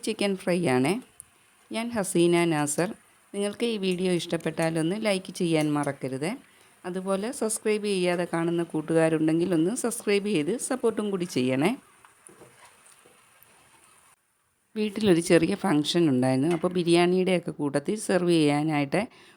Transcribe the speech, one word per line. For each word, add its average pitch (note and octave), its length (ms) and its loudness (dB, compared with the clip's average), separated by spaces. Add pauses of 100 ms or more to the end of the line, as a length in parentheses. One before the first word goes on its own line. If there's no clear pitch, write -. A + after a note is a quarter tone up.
ചിക്കൻ G3+ 300 0
ഫ്രൈ F3 300 0
ആണ്. C3 260 2 (800)
ഞാൻ A#3 220 -6
ഹസീന F3 480 2
നാസർ. D#3+ 500 0 (400)
നിങ്ങൾക്ക് G3+ 320 -4
ഈ A3+ 180 -2
വീഡിയോ F#3 360 0
ഇഷ്ടപ്പെട്ടാൽ E3 580 -4
ഒന്ന് F#3+ 260 -2
ലൈക്ക് F#3+ 300 -4
ചെയ്യാൻ D#3 380 0
മറക്കരുത്. C#3+ 640 -4 (480)
അതുപോലെ F#3+ 480 -6
സബ്സ്ക്രൈബ് G#3+ 520 -2
ചെയ്യാതെ F3+ 480 0
കാണുന്ന E3+ 300 0
കൂട്ടുകാരുണ്ടെങ്കിൽ D#3+ 920 0
ഒന്ന് F3 220 2
സബ്സ്ക്രൈബ് G#3 580 -2
ചെയ്ത് E3 240 0
സപ്പോർട്ടും A3 520 -2
കൂടി F#3 140 -2
ചെയ്യണേ. C3+ 520 0 (3000)
വീട്ടിലൊരു G#3+ 440 2
ചെറിയ E3+ 340 4
ഫംഗ്ഷൻ E3 540 2
ഉണ്ടായിരുന്നു. C3 480 2
അപ്പോൾ E3+ 120 -2
ബിരിയാണിയുടെയൊക്കെ F3 840 2
കൂട്ടത്തിൽ D3 500 -4
സെർവ് F3+ 300 0
ചെയ്യാനായിട്ട് D3+ 800 2 (280)